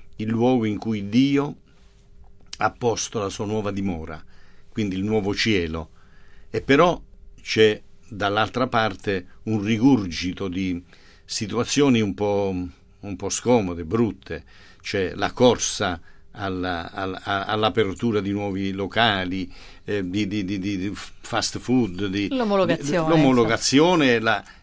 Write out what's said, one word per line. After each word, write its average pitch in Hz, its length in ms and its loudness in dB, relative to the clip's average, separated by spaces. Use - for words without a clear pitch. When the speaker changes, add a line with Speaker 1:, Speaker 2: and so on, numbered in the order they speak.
Speaker 1:
il 107 120 -4
luogo 117 360 2
in 107 120 -2
cui 107 320 -6
Dio 139 460 2
ha 107 140 0
posto 113 480 -2
la 98 100 -2
sua 104 160 -6
nuova 104 260 -2
dimora, 82 520 -4
quindi 107 260 -4
il 95 80 -2
nuovo 104 320 0
cielo. 85 540 0
E 117 120 -4
però 151 380 4
c'è 107 400 4
dall'altra 107 600 0
parte 104 600 -2
un 110 180 0
rigurgito 98 840 2
di 90 340 -4
situazioni 113 760 2
un 101 140 0
po', 101 420 0
un 101 180 -10
po' 98 120 -6
scomode, 92 540 0
brutte. 87 600 -4
C'è 95 340 -4
la 98 180 -2
corsa 104 640 2
alla, 92 560 -6
alla, 95 320 -8
a-, 98 220 -4
all'apertura 107 760 0
di 98 100 -2
nuovi 98 400 -2
locali, 95 800 0
eh, 101 240 -4
di, 98 200 0
di, 101 180 -4
di, 98 140 -4
di, 98 180 -4
di 95 160 -4
fast - 640 -6
food, 104 480 0
di, 98 220 -2
Speaker 2:
L'omologazione, 180 720 0
Speaker 1:
di, 160 60 0
l'omologazione 135 1040 4
Speaker 2:
insomma. - 20 4
Speaker 1:
e 113 40 2
la, 110 260 0